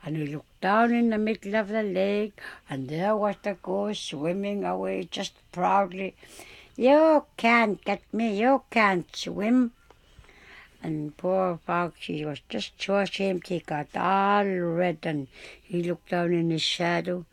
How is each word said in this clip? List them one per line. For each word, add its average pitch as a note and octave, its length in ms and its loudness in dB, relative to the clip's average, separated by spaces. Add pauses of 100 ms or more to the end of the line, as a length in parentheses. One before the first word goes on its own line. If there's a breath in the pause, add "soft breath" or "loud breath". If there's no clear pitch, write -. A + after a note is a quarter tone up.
And D3+ 120 -6
he D#3 100 -4
looked - 360 -12
down A3+ 320 4
in A#3 160 4
the A3 80 0
middle G#3+ 380 -4
of A3 120 0
the A3 160 -2
lake, G3+ 560 -2 (300 loud breath)
and C3+ 180 -6
there E3+ 280 0
was G#3 280 0
the G3+ 120 -4
goose G3+ 440 -4
swimming F#3+ 640 -4
away F#3+ 480 -4
just - 220 -8 (180)
proudly. F#3+ 640 0 (600 loud breath)
You D4 480 6 (100)
can't A3+ 480 2
get G3+ 180 -2 (120)
me, A3 260 0
you C4 300 4
can't G3 460 2
swim. A3+ 580 0 (1080 loud breath)
And D3+ 360 -6
poor F#3 480 0
Fox, F3 400 -2
he D3+ 180 -6
was D3 240 -6
just - 340 -8
so G3 160 0
ashamed, G3 500 -2
he F3 120 -4
got D3+ 360 -6
all G3 500 2
red, F3 580 0
and D3+ 240 -4 (340 loud breath)
he F3 220 -4
looked F3 260 -6
down F3 240 2
in E3 160 2
his D#3+ 120 0
shadow. F3 720 -2